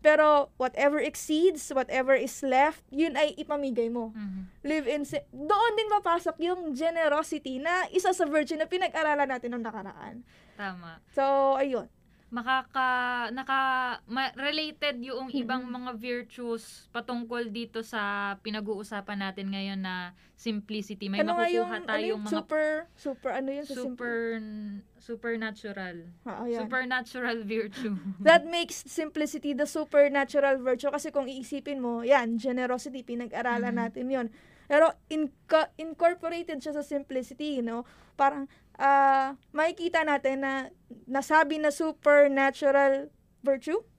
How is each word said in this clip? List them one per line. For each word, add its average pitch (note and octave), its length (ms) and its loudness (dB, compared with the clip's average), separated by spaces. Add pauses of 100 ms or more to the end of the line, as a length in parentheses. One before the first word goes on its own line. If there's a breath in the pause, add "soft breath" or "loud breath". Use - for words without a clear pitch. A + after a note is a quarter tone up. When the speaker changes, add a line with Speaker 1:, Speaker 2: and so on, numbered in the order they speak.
Speaker 1:
Pero D4+ 560 6
whatever C#4 400 2
exceeds, D#4 720 0
whatever C4 400 0
is C4 320 2
left, C#4 480 4
yun D4 240 0
ay D4+ 240 0
ipamigay C#4 480 -2
mo. A3+ 240 -6
Speaker 2:
Mhm. F#3+ 400 -10 (100)
Speaker 1:
Live D4 280 -2
in D4 180 -2
si-, D4+ 220 -6
doon G4+ 460 2
din A4 140 0
mapasok F4 540 0
yung E4+ 320 -2
generosity D4+ 880 -2
na D#4+ 80 -2 (180)
isa F#4 220 2
sa F4+ 160 2
virtue D4+ 320 0
na D#4+ 80 0
pinag-aralan D4+ 640 0
natin B3 240 -4
nung A#3 80 -6
nakaraan. A3 640 -12 (280 soft breath)
Speaker 2:
Tama. F3+ 440 -10 (100)
Speaker 1:
So, C#4 140 0 (320)
ayun. C4 320 0 (460 soft breath)
Speaker 2:
Makaka-, B3 1000 -2
naka-, C4 760 -2
ma-, C4 300 -4
related D4 680 -4
yung C4 280 -8
Speaker 1:
Mm-mm. C#4 100 -2
Speaker 2:
ibang B3+ 240 -2
mga B3 320 -8
virtues A#3+ 960 -8
patungkol A#3+ 560 -4
dito A3+ 340 -8
sa G3+ 600 -4
pinag-uusapan G#3 800 -6
natin G3 280 -6
ngayon G3 300 -6
na F#3 160 -4 (400 soft breath)
simplicity. G#3 720 -8
May G3 140 -2
Speaker 1:
Ano E4 160 2
nga E4+ 80 2
Speaker 2:
makukuha F4 100 2
Speaker 1:
yung, - 160 0
ano F#4+ 140 -6
Speaker 2:
tayong D#4 260 -2
Speaker 1:
yung G#3 140 -4
Speaker 2:
mga G#3+ 100 -4
Speaker 1:
super, D#4 320 0 (300)
super, C4+ 360 -6
ano C4+ 160 -4
yun C#4 140 -6
sa C#4 140 -10
Speaker 2:
super, B3 380 -6 (200)
Speaker 1:
simpli- G#3+ 460 -10 (160)
Speaker 2:
supernatural. A3 1000 -6 (280)
Speaker 1:
Oo, G#3 220 -8
yan. A#3 160 -2
Speaker 2:
Supernatural B3 800 -2
virtue. G#3+ 520 -4 (160)
<laughs> F#3 140 -8
Speaker 1:
That E4 200 10
makes E4+ 380 -4
simplicity D4+ 680 -4
the C#4+ 140 0
supernatural C#4+ 920 4
virtue. B3+ 300 0
Kasi C#4+ 220 -4
kung C#4 160 -2
iisipin C4+ 520 -8
mo, A#3+ 220 -4
yan, A#3 360 2
generosity, B3+ 680 -2
pinag-aralan A#3+ 680 -2
Speaker 2:
Mm-hmm. A#3 140 -2
Speaker 1:
natin B3 240 -6
yun. B3+ 180 -2 (380 soft breath)
Pero D4+ 240 6 (180)
inco-, D#4 720 0
incorporated E4+ 840 -2
siya D4 140 -8
sa D4 100 -4
simplicity, C#4 800 -6
no? A#3 240 -4 (300 soft breath)
Parang, C#4 320 2 (280 soft breath)
ah, C#4 600 6 (160)
makikita E4 520 0
natin C#4 380 0
na C4+ 120 -2 (520)
nasabi D4+ 540 4
na D4+ 100 2
supernatural C#4 1400 4 (300)
virtue D4 420 0 (160)